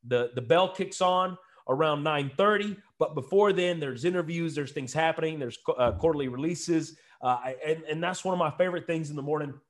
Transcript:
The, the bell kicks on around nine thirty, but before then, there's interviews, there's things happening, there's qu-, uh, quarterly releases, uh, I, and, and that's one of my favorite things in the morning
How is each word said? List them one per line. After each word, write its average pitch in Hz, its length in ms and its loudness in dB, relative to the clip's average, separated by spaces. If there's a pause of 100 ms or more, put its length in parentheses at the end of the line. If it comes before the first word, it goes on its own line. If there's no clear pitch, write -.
The, 120 320 0
the 127 60 -4
bell 175 320 4
kicks 190 280 -6
on 180 360 2 (320)
around 147 340 0
nine 143 320 -2
thirty, 208 420 2 (220)
but 156 160 0
before 196 380 4
then, 180 260 0
there's 131 260 -4
interviews, 170 500 0
there's 143 180 -6
things 131 200 -8
happening, 160 460 0
there's 120 180 -6
qu-, - 160 -2
uh, 120 240 2
quarterly 147 300 2
releases, 156 720 -2 (240)
uh, 127 200 2
I, 131 140 -6 (100)
and, 160 180 0
and 156 200 -4
that's 180 220 -2
one 185 80 0
of 180 60 0
my 156 120 2
favorite 175 360 0
things 160 220 -2
in 151 60 -8
the 143 60 -6
morning 143 380 -2 (100)